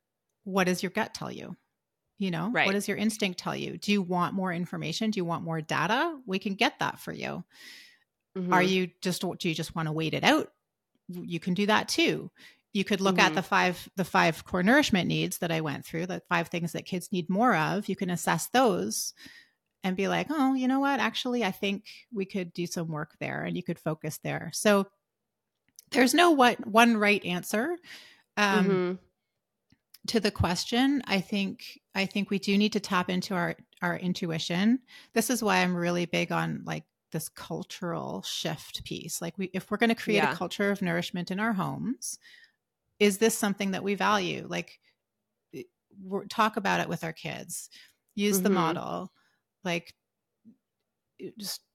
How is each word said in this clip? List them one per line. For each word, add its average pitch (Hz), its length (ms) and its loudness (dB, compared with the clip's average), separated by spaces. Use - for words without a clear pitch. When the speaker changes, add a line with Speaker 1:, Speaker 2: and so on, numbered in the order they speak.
Speaker 1:
what 190 200 0
does 180 180 2
your 185 80 -2
gut - 240 -4
tell - 180 -8
you? - 240 -12
You 196 120 0
know, 170 200 -2
Speaker 2:
Right. 160 160 4
Speaker 1:
what 190 60 4
does 202 160 0
your 202 80 -2
instinct 208 420 -2
tell 156 180 -4
you? 143 220 -6
Do - 140 0
you 202 100 4
want 175 320 0
more 185 180 -2
information? 165 580 -4
Do 208 80 -2
you 180 60 -2
want 170 200 -4
more 160 160 -2
data? 220 640 0
We 190 120 -2
can 196 160 -4
get 240 240 0
that - 200 -4
for - 140 -12
you. - 320 -8
Speaker 2:
Mm-hmm. 185 160 0
Speaker 1:
Are 185 100 6
you 185 280 2
just, 180 200 -2
do 175 260 -4
you 160 60 0
just 156 200 -6
wanna 160 180 -2
wait 156 220 -2
it 143 100 -2
out? 285 280 4
You 175 320 -6
can 180 140 0
do 202 120 2
that 214 220 2
too. 185 420 0
You 196 120 2
could 202 160 0
look 190 180 4
at 190 100 8
Speaker 2:
Mm-hmm. 156 80 0
Speaker 1:
the 190 60 0
five, 185 540 0
the 190 80 0
five 175 400 2
core 180 180 -2
nourishment 226 460 4
needs 160 300 -2
that 170 120 -4
I 160 120 0
went 139 240 -6
through, 165 200 -6
the 175 220 -8
five 170 200 0
things 170 240 -4
that - 120 -8
kids - 260 -6
need 180 200 -2
more 214 240 4
of. 160 340 0
You 185 80 -2
can 185 140 -4
assess 170 380 0
those 220 640 2
and 185 140 -2
be 190 120 0
like, 175 200 0
"Oh, 269 240 2
you 254 160 2
know 269 120 2
what? 277 200 0
Actually, 240 420 0
I 190 100 0
think 196 320 -2
we 196 140 -4
could 180 260 -6
do 170 140 -4
some 170 220 -6
work 151 300 -8
there," 143 260 -6
and 175 120 -4
you 175 60 -4
could 170 160 -6
focus 156 400 -6
there. 147 340 -6
So 202 360 2
there's 247 220 4
no 339 200 8
what, 247 340 4
one 226 320 6
right 208 260 4
answer, 214 520 -2
um, 196 300 4
Speaker 2:
Mm-hmm. 185 280 2
Speaker 1:
to 226 120 2
the 202 100 2
question. 240 760 2
I 196 160 0
think, - 580 -4
I 196 100 0
think 196 240 -2
we 202 100 0
do 196 200 2
need 208 160 4
to 202 60 2
tap 185 280 0
into 180 260 -2
our, 170 220 -2
our 175 160 -2
intuition. 180 840 0
This 226 160 2
is 226 120 0
why 196 160 4
I'm 180 180 2
really 175 280 0
big 170 260 -2
on, 165 360 -2
like, 156 180 -6
this - 180 -6
cultural 165 920 -8
shift - 640 -8
piece. - 380 -8
Like, 170 160 -8
we, 190 160 -4
if - 160 -6
we're 208 80 -4
gonna 233 160 4
create 208 240 0
Speaker 2:
Yeah. 143 140 2
Speaker 1:
a 170 40 -4
culture - 340 -2
of 196 120 -2
nourishment 175 480 -4
in 185 100 -4
our 220 140 0
homes, 156 640 -4
is 208 200 4
this 220 180 4
something 202 360 -2
that 185 120 -4
we 202 100 0
value? 190 540 0
Like, 175 320 -8
eh, 131 100 -12
we're, 190 220 -6
talk 214 320 2
about 185 240 2
it 160 80 -2
with 170 160 -6
our 160 80 -6
kids. - 560 -10
Use 202 260 2
the 185 80 2
Speaker 2:
Mm-hmm. 196 60 4
Speaker 1:
model. 175 580 -2
Like, 170 300 -4
just 196 240 -10